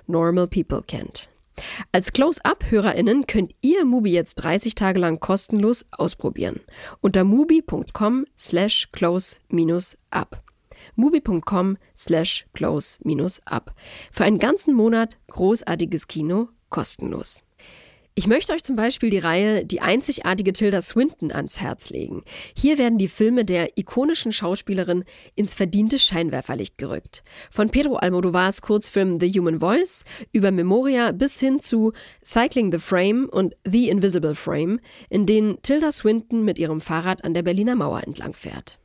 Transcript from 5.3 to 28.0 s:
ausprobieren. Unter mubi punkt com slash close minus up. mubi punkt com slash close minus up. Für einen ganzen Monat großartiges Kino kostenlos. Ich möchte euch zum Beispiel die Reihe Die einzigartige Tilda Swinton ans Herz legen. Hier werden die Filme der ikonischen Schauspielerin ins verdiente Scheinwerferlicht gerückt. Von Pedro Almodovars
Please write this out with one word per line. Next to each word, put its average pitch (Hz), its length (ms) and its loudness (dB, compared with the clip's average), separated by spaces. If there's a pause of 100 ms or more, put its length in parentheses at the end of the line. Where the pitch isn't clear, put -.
ausprobieren. - 680 -4 (400)
Unter 185 240 4
mubi 302 360 6
punkt - 320 -6
com 240 300 0 (160)
slash - 540 0
close 180 460 -2 (100)
minus 170 480 0 (120)
up. - 320 -8 (540)
mubi 294 240 4
punkt 175 260 -2
com 190 300 0 (220)
slash - 560 -2
close 156 500 -4
minus 156 420 -2
up. - 300 -8 (340)
Für - 140 0
einen 202 160 4
ganzen 294 340 2
Monat 226 440 2 (100)
großartiges 180 800 -2
Kino 175 400 -2 (220)
kostenlos. - 760 -6 (720)
Ich 196 120 0
möchte 262 240 2
euch 320 120 -2
zum 269 120 -2
Beispiel 226 360 0
die 196 80 2
Reihe 180 440 2
Die - 160 -4
einzigartige 190 720 0
Tilda 196 300 0
Swinton 226 500 0
ans - 300 -6
Herz - 280 -8
legen. - 340 -8 (300)
Hier 285 240 2
werden 233 200 2
die 190 100 2
Filme 220 380 2
der 180 320 -2
ikonischen 254 560 -2
Schauspielerin 180 720 -2 (300)
ins 208 180 -2
verdiente 208 440 0
Scheinwerferlicht 139 800 -2
gerückt. - 460 -10 (260)
Von 214 200 0
Pedro 277 260 2
Almodovars 180 640 0